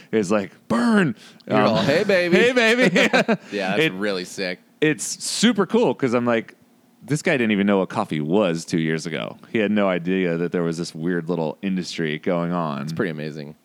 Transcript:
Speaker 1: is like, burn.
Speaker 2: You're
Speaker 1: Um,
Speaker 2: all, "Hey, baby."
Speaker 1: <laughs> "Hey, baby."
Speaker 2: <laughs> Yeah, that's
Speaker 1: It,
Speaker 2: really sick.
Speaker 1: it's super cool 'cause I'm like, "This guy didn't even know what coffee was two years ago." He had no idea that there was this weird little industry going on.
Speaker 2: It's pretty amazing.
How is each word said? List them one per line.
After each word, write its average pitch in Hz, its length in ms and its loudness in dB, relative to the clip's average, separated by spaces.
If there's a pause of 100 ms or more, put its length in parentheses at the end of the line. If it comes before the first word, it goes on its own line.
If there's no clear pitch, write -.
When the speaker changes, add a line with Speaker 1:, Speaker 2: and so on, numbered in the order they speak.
(120)
Speaker 1:
is 107 200 0
like, 101 200 0 (160)
burn. 220 480 2 (320)
Speaker 2:
You're - 140 2
Speaker 1:
Um, - 60 4
Speaker 2:
all, 110 160 2
"Hey, 156 200 2
baby." 180 320 2
Speaker 1:
<laughs> - 0 -
"Hey, 233 160 6
baby." 240 420 4
Speaker 2:
<laughs> - 0 -
Yeah, 233 280 4
that's 101 600 -2
Speaker 1:
It, 151 100 0
Speaker 2:
really 95 320 -2
sick. 92 340 -6 (220)
Speaker 1:
it's - 420 -2
super 202 440 2
cool 220 260 2
'cause 120 220 -2
I'm 120 100 2
like, 117 300 0 (500)
"This 147 160 -2
guy 160 160 0
didn't 113 140 2
even 101 160 2
know 101 100 4
what 92 120 2
coffee 98 300 -4
was 82 460 0
two 90 140 -2
years 80 260 -2
ago." 64 320 -8 (120)
He 117 100 -2
had 101 120 2
no 104 160 2
idea 90 480 0
that 85 160 -2
there 87 120 -2
was 82 160 -2
this 82 160 -6
weird 82 340 -4
little 82 320 -4
industry 85 580 -4
going 85 320 -2
on. 78 300 -4
Speaker 2:
It's 76 100 -8
pretty 92 200 -4
amazing. 76 540 -12